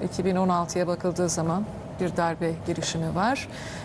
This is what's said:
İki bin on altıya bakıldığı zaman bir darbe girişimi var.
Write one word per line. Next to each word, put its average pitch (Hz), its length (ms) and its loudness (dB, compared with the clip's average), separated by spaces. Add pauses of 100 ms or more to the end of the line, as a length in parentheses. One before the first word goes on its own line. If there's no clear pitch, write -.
İki 180 200 -2
bin 185 120 4
on 185 120 4
altıya 175 380 2
bakıldığı 175 420 0
zaman 165 360 2 (360)
bir 180 160 0
darbe 165 360 2 (140)
girişimi 165 480 -2
var. 226 340 2 (360)